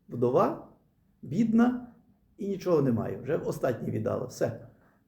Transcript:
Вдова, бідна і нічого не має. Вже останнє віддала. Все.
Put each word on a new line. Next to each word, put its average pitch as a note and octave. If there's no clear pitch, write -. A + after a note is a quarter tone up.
Вдова, D3
бідна A#3
і F#3
нічого F3+
не C3+
має. G2
Вже A#2+
останнє -
віддала. A2
Все. -